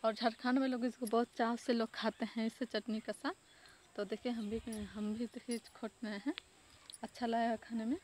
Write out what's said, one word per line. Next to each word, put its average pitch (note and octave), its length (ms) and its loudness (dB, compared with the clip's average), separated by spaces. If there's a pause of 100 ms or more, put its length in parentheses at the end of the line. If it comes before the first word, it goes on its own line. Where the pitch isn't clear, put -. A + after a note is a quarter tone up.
और A3 100 4
झारखंड A#3+ 440 2
में C4+ 100 4
लोग B3 160 0
इसको A#3+ 220 -2
बहुत A3+ 300 4
चाव A#3 220 2
से - 140 0
लोग A3+ 220 2
खाते A3 320 0
हैं, A3+ 200 -2
इससे A#3 200 -2
चटनी A3 340 -2
का G#3+ 140 -6
साग। D#4+ 200 -4 (600)
तो G#3 80 0
देखिए, A3 280 -2
हम A3 180 -2
भी, A3+ 100 -2 (260)
हम G#3 280 -2
भी A#3 140 -2
देखिए A#3 300 -4 (160)
खोट A3 160 -6 (140)
रहे G#3 140 -4
हैं, C#4+ 160 -2 (680)
अच्छा A#3 240 -4
लगेगा A#3 320 4
खाने A3+ 260 -4
में। B3+ 200 2